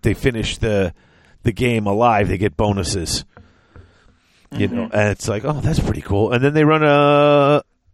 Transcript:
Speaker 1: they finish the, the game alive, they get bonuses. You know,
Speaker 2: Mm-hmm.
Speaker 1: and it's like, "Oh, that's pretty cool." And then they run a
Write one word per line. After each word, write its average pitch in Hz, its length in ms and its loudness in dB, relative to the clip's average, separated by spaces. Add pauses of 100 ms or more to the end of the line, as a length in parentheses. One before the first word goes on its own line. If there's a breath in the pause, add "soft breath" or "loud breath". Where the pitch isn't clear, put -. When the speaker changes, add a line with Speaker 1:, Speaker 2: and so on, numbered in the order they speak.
Speaker 1:
they 107 120 0
finish 117 440 -4
the, 101 360 -2 (480 soft breath)
the 120 100 -2
game 113 340 -2
alive, 104 420 2
they 95 100 -4
get 101 180 -2
bonuses. 98 680 -4 (1300 soft breath)
You 101 160 -2
know, 240 180 -4
Speaker 2:
Mm-hmm. - 100 -6
Speaker 1:
and 104 140 2
it's - 180 -8
like, 107 160 -4
"Oh, - 160 -4
that's 135 200 0
pretty - 200 -2
cool." 101 320 0
And 120 100 2
then 143 120 0
they 156 100 4
run 156 200 4
a 147 800 4 (320)